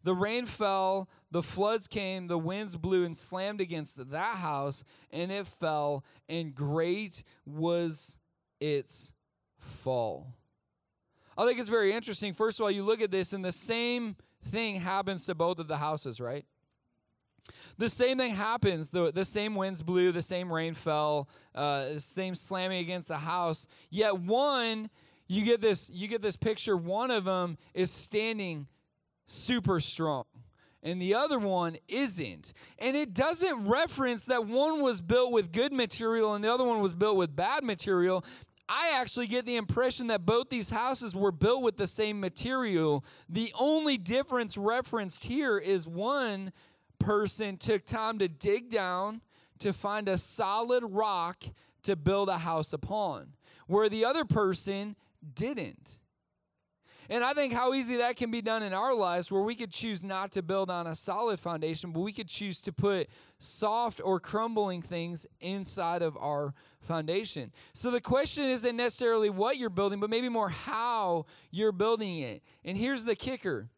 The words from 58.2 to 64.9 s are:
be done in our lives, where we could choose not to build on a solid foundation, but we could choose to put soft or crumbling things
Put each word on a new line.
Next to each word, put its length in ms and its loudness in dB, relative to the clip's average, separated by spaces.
be 120 -2
done 200 0
in 120 -4
our 200 2
lives, 380 0
where 80 2
we 140 0
could 160 -8
choose 320 -4
not 300 -4
to 100 -2
build 280 0
on 160 -4
a 80 -6
solid 460 -2
foundation, 500 -4
but 100 -2
we 120 -2
could 160 -10
choose 340 -6
to 100 -6
put 360 0
soft 640 -2
or 160 2
crumbling 640 0
things 440 -6